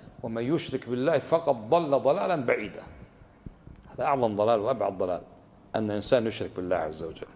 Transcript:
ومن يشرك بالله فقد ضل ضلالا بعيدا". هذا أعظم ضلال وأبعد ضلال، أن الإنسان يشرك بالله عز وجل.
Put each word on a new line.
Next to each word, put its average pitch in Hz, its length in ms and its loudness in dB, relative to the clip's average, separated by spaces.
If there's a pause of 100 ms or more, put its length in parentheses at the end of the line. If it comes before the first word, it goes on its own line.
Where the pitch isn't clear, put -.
(220)
ومن 113 200 -6
يشرك 131 460 -2
بالله 131 300 0
فقد 135 520 0
ضل 147 300 4
ضلالا 143 360 2 (100)
بعيدا". 110 360 -2 (1120)
هذا 123 100 -4
أعظم 123 320 2
ضلال 107 240 6
وأبعد 101 380 0
ضلال، 90 220 0 (560)
أن 107 140 0
الإنسان 110 360 2
يشرك 98 300 -4
بالله 90 200 0
عز 78 280 -4
وجل. 78 320 -12